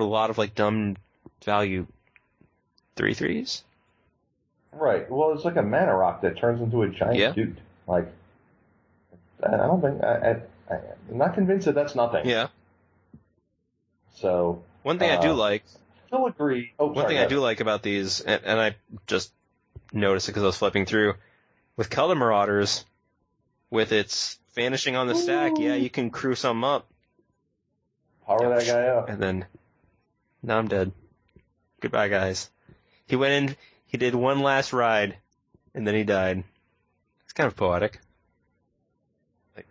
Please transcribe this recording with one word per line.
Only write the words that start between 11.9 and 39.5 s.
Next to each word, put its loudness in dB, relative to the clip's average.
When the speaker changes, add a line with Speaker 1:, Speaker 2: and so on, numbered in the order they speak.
Speaker 2:
nothing. 0
Speaker 1:
Yeah. 0
Speaker 2:
So, 0
Speaker 1:
One -2
thing 2
I 2
do 4
Speaker 2:
uh, 2
Speaker 1:
like 0
Speaker 2:
still 0
agree. -2
Oh, 2
Speaker 1:
One -2
Speaker 2:
sorry, 0
Speaker 1:
thing 2
Speaker 2:
go 0
Speaker 1:
I 6
Speaker 2:
ahead. 2
Speaker 1:
do 0
like 0
about 0
these, -2
and, 0
and 2
I 0
just -2
noticed 0
it -10
'cause -2
I 4
was 0
flipping 0
through, 2
with -4
Color 2
Marauders, 2
with 0
its -2
vanishing -2
on 0
the 0
stack, 0
Speaker 2:
Ooh. -2
Speaker 1:
yeah, 0
you -2
can -4
crew -4
something -2
up. -2
Speaker 2:
Power 2
Speaker 1:
Yeah. -
Speaker 2:
that 2
guy 2
up. 2
Speaker 1:
And -6
then, -2
now 2
I'm 0
dead. 0
Goodbye, 0
guys. -2
He 0
went 2
in, -10
he -6
did 0
one 2
last 2
ride, 2
and -8
then 0
he 0
died. 0
It's -20
kind 0
of -8
poetic. -2